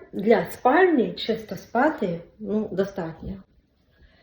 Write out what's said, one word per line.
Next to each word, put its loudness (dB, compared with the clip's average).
для 2
спальні 4
чисто -6
спати, -2
ну, -4
достатньо. -6